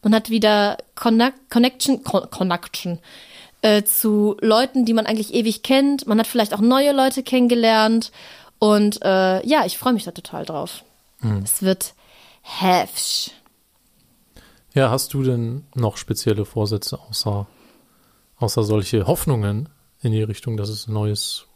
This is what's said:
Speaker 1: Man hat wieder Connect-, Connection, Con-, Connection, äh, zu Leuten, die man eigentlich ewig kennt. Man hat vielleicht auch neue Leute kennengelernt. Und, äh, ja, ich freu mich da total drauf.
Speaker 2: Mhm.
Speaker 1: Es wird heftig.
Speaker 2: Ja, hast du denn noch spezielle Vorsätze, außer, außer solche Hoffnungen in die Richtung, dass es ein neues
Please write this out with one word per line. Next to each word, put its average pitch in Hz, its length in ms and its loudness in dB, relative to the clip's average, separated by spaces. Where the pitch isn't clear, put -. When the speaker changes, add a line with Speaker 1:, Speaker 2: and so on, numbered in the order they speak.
Speaker 1:
Man 214 120 4
hat 220 140 0
wieder 208 480 2
Connect-, 240 540 0
Connection, 254 540 0
Con-, - 260 -2
Connection, 175 680 -6
äh, 208 220 4
zu 208 580 2
Leuten, 240 420 2
die 226 80 2
man 226 140 0
eigentlich 214 260 -4
ewig 226 300 0
kennt. 277 440 2
Man 220 120 2
hat 226 80 0
vielleicht 214 260 -2
auch 202 80 -6
neue 269 320 4
Leute 269 300 0
kennengelernt. 226 880 2
Und, 208 440 4
äh, 190 440 2
ja, 285 180 2
ich - 140 -6
freu 254 140 0
mich 214 120 -2
da 175 60 -10
total - 340 -12
drauf. 147 380 -10
Speaker 2:
Mhm. 110 240 -2
Speaker 1:
Es - 180 -4
wird 190 320 -2
heftig. - 880 -2
Speaker 2:
Ja, 135 160 2
hast - 240 -4
du 135 80 -2
denn 123 420 -2
noch 113 220 -2
spezielle 104 480 -4
Vorsätze, 107 540 -4
außer, 101 480 -6
außer 113 260 -2
solche 104 420 0
Hoffnungen 117 600 -2
in 113 100 0
die 110 100 0
Richtung, 107 340 -6
dass 101 120 -4
es 107 200 -10
ein 110 60 -6
neues 104 600 -4